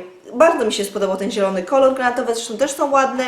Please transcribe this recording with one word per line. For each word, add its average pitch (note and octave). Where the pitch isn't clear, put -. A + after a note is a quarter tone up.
Bardzo D4
mi G#3+
się G3+
spodobał F#3+
ten G3
zielony F#3+
kolor, C4+
granatowe A#3+
zresztą A3+
też C#4
są C#4+
ładne B3+